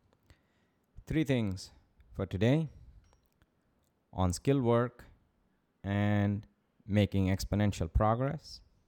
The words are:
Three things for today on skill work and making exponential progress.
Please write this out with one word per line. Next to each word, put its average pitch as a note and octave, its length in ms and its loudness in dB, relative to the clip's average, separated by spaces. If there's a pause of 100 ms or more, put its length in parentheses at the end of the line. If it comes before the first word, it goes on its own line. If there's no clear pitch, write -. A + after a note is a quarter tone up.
(1040)
Three D3 200 -2
things A2 460 -2 (420)
for G2 120 -6
today B2+ 440 2 (1400)
on F2+ 180 0
skill C#3 300 0
work A#2 420 0 (800)
and G2+ 640 0 (400)
making G2 400 2
exponential G2 640 -2
progress. B2 720 -2 (260)